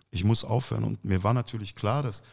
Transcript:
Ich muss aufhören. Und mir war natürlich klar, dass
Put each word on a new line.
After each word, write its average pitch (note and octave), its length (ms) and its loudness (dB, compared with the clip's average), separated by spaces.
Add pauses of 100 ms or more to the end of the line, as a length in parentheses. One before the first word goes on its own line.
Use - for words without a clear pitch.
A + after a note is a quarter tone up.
(100)
Ich F#2 120 -4
muss G#2+ 220 4
aufhören. A2+ 400 0
Und G#2+ 200 -4
mir F#2 200 2
war A2 100 4
natürlich A2+ 400 -4
klar, A#2+ 300 0
dass A2 180 -6 (100)